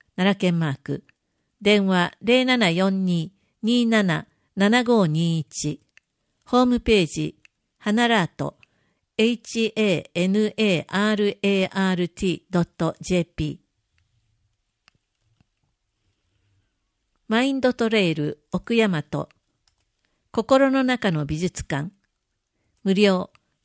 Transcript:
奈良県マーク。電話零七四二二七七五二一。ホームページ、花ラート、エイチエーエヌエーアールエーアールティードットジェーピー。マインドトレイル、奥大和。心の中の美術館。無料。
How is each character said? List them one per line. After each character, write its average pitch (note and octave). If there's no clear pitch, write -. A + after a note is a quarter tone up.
奈 F#3+
良 G3
県 F3+
マ D#3+
ー C3+
ク。 -
電 G3+
話 F3+
零 A#3+
七 A#3+
四 F#3+
二 E3+
二 A#3+
七 G3+
七 G#3+
五 A3+
二 E3
一。 -
ホ B3
ー B3+
ム A#3+
ペ G#3+
ー D#3
ジ、 -
花 A3+
ラ G#3
ー -
ト、 -
エ A3
イ A#3
チ A3+
エ A3
ー G3
エ F3+
ヌ G#3
エ G3
ー -
ア G#3
ー G#3+
ル G3+
エ G3
ー -
ア F#3+
ー F#3
ル F3
テ -
ィ E3+
ー -
ド F3
ッ E3+
ト D#3+
ジ -
ェ F3
ー E3
ピ E3
ー。 -
マ A3+
イ C4+
ン C4+
ド B3+
ト A3+
レ G3+
イ -
ル、 D3+
奥 A#3
大 A3
和。 E3
心 C4+
の C4
中 B3
の D3+
美 D3+
術 -
館。 D#3
無 F#3+
料。 F#3+